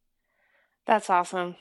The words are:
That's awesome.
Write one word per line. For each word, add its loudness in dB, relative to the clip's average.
That's 0
awesome. -2